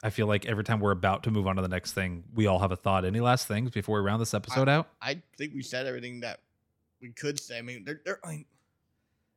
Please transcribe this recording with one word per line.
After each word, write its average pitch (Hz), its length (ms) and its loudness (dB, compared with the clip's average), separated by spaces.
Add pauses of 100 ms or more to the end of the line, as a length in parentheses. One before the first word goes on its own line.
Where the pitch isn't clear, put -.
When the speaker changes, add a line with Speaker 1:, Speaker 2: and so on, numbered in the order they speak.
Speaker 1:
I 110 60 0
feel 107 180 0
like 104 180 2
every 110 180 -2
time 110 160 0
we're 101 120 2
about 95 320 2
to 113 80 0
move 101 160 2
on 95 80 2
to 95 60 0
the 95 60 0
next 90 260 -4
thing, 90 300 -4 (100)
we 110 140 4
all 95 120 6
have 95 120 6
a 90 60 6
thought. 95 280 2
Any 98 140 0
last 123 280 4
things 113 240 0
before 104 300 0
we 98 40 2
round 107 160 2
this 113 120 -4
episode 131 340 2
Speaker 2:
I, 139 80 6
Speaker 1:
out? 165 140 0 (120)
Speaker 2:
I 139 200 -6 (160)
think 147 180 -8
we 135 80 -8
said 127 240 -6
everything 123 340 -10
that 117 180 -10 (640)
we 123 80 -18
could 147 300 -4
say. 120 180 -10
I 117 40 -8
mean, 120 240 -12
there, 147 200 -10
there, 190 180 -6
I 165 60 -12
mean, 156 160 -12 (920)